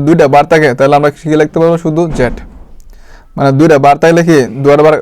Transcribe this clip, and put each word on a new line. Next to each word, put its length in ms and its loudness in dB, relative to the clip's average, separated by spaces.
দুইটা 180 2
বার 180 4
থাকে, 160 2
তাহলে 200 2
আমরা 180 -2
কি 260 -4
লিখতে 180 -4
পারবো, 240 0
শুধু 180 -4
জেড। 160 -2
মানে 220 -2
দুইটা 260 2
বার 180 2
থাকলে 260 2
কি, 100 2
দুইটা 240 2
বার 160 2